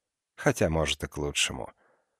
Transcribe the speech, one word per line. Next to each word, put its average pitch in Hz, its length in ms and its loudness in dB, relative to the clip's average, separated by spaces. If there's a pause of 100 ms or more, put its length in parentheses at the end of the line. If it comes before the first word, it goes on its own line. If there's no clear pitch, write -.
(360)
Хотя, 110 340 2
может, 80 340 0
и - 40 -8
к - 100 -12
лучшему. 69 540 -2 (480)